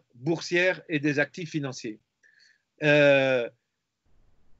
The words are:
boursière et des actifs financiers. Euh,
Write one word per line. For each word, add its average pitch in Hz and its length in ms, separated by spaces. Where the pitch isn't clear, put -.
boursière 170 720
et 156 120
des 143 200
actifs 156 320
financiers. 123 480
Euh, 139 680